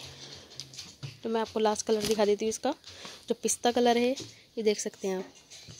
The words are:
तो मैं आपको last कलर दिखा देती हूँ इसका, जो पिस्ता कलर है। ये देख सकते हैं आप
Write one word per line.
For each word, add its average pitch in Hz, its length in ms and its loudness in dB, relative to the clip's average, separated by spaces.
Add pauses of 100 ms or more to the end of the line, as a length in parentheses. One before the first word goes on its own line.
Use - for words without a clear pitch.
(1200)
तो 233 40 -6
मैं 226 120 0
आपको 220 200 -2
last 214 260 2
कलर 214 160 2
दिखा 208 220 2
देती 208 200 2
हूँ 220 40 0
इसका, 254 260 -2 (540)
जो 233 140 0
पिस्ता 240 300 2
कलर 240 260 4
है। 240 140 4 (460)
ये 226 40 -2
देख 208 180 2
सकते - 280 -6
हैं 190 80 0
आप 190 80 -4 (560)